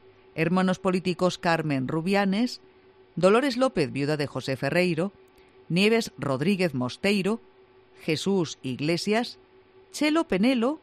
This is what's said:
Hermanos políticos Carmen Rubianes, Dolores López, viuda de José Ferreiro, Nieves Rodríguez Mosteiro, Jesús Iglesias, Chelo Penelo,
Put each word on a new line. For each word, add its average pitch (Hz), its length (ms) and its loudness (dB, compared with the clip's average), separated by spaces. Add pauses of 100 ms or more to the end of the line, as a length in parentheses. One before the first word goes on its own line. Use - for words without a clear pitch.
(360)
Hermanos 185 440 0
políticos 180 580 0
Carmen 151 520 -2
Rubianes, 196 720 0 (560)
Dolores 226 400 4
López, 240 340 0
viuda 139 240 -2
de 147 100 -2
José 135 300 -6
Ferreiro, 170 560 0 (560)
Nieves 208 500 2
Rodríguez 147 560 0
Mosteiro, 190 680 -2 (600)
Jesús 175 600 -2
Iglesias, 170 760 -4 (540)
Chelo 311 380 0
Penelo, 240 540 0